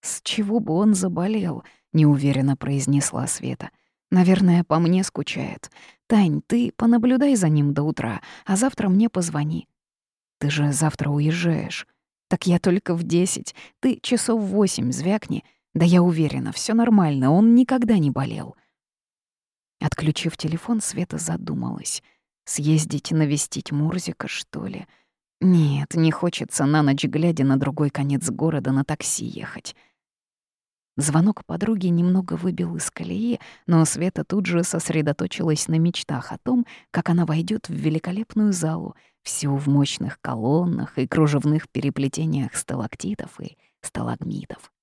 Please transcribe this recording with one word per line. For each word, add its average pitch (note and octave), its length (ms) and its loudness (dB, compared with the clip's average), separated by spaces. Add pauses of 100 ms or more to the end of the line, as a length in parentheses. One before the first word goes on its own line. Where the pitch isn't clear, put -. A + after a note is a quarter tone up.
«С - 200 -10
чего G#3+ 380 -2
бы - 140 -4
он G#3 200 4
заболел?» F3+ 680 -2 (280)
неуверенно C#3 640 4
произнесла C#3 680 -2
Света. - 440 -8 (400)
«Наверное, F3+ 540 4
по D#3 140 0
мне F3 260 2
скучает. - 680 -10 (360)
Тань, F3+ 400 4
ты A#3+ 300 0
понаблюдай B3 600 4
за F#3 120 2
ним D3 260 2
до D3 80 -2
утра, A2+ 400 -4 (240)
а F#3+ 100 0
завтра A3 320 0
мне G3+ 220 4
позвони». D#3+ 580 -4 (680)
«Ты C#3+ 120 -2
же D3 220 0
завтра D3 380 -2
уезжаешь». D#3+ 760 -2 (420)
«Так - 180 -2
я F3 120 4
только F3+ 360 0
в E3+ 80 -4
десять. F3 520 -2 (260)
Ты C4 220 0
часов A#3 380 0
в G3+ 60 -4
восемь F#3+ 460 0
звякни. F#3+ 520 -4 (300)
Да D#3+ 100 4
я F3 180 8
уверена, D#3+ 500 0
все - 220 -4
нормально, F3+ 560 4
он A3 240 8
никогда A#3+ 440 4
не D3 120 4
болел». A#2+ 460 -6 (1200)
Отключив D3+ 560 -2
телефон, E3+ 440 -4
Света - 380 -6
задумалась. - 840 -6 (420)
Съездить D3+ 680 0
навестить D3 640 -2
Мурзика, D3+ 540 -4
что - 400 -10
ли? F#3+ 200 -12 (540)
Нет, D3+ 540 4
не D#3+ 160 4
хочется - 540 -2
на D3+ 180 4
ночь C#3 220 2
глядя D#3+ 400 0
на C3+ 140 4
другой C#3+ 320 -2
конец C#3 400 -2
города D3 420 -2
на C3+ 120 2
такси - 400 -6
ехать. - 520 -12 (1200)
Звонок D#3 460 2
подруги F#3+ 420 -2
немного F3+ 460 2
выбил E3+ 420 -4
из D#3 160 -6
колеи, G3 480 -6 (300)
но E3 160 6
Света D#3 400 -2
тут G3 220 -2
же F3 180 0
сосредоточилась D#3+ 1040 -2
на D#3+ 100 2
мечтах E3 540 -2
о - 60 -12
том, B3 280 0 (240)
как - 180 -2
она F3 160 2
войдет E3 440 -4
в E3 40 -6
великолепную F3+ 800 -2
залу, E3 440 -4 (260)
всю - 320 -4
в C#3 140 -2
мощных - 520 0
колоннах C3+ 800 -2
и C3 80 0
кружевных D3+ 640 0
переплетениях C#3 880 -4
сталактитов - 840 -8
и - 160 -16 (240)
сталагмитов. - 920 -8 (100)